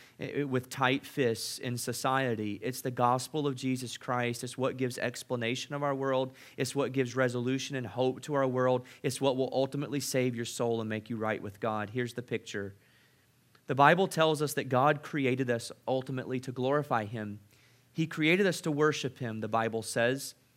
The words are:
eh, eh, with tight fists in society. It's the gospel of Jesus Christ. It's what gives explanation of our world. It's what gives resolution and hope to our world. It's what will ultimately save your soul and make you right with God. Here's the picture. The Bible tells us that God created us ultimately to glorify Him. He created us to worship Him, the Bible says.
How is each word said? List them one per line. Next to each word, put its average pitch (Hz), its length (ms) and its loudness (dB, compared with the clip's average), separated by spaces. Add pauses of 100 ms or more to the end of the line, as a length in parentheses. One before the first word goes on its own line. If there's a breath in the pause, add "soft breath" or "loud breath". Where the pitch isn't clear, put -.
(180 loud breath)
eh, - 160 -8
eh, 143 80 0
with 127 260 0
tight 135 380 2
fists 117 520 -2
in 123 200 -4
society. 120 840 0
It's 127 200 -6
the 131 100 -4
gospel 127 560 2
of 139 80 -2
Jesus 127 420 -4
Christ. 120 460 -2
It's 123 160 -8
what 127 180 0
gives 127 220 -2
explanation 120 800 -4
of 143 80 -4
our 143 100 0
world. 131 400 0 (220 loud breath)
It's 131 180 -2
what 135 160 0
gives 127 240 0
resolution 127 640 0
and 123 100 -4
hope 127 360 0
to 151 120 -4
our 135 140 2
world. 127 360 2 (200 loud breath)
It's 131 160 -2
what 135 160 4
will 131 160 0
ultimately 135 480 -2
save 127 340 0
your 117 100 -4
soul 117 360 0
and 110 100 -4
make 107 180 -4
you 120 80 -4
right 107 240 -2
with 98 200 -10
God. 107 300 -2
Here's 120 240 -4
the 123 80 -8
picture. 101 520 -6 (920 soft breath)
The 131 80 -2
Bible 170 320 8
tells 156 340 2
us 143 120 -2
that 131 140 -2
God 139 360 4
created 131 440 0
us 117 220 -2 (160)
ultimately 127 540 -2
to 127 100 -10
glorify 131 540 0
Him. 104 340 -6 (540 soft breath)
He 160 160 0
created 180 400 4
us 170 140 -2
to 160 100 0
worship 147 480 0
Him, 113 180 -4
the 110 80 -4
Bible 113 360 0
says. 127 520 0 (220 soft breath)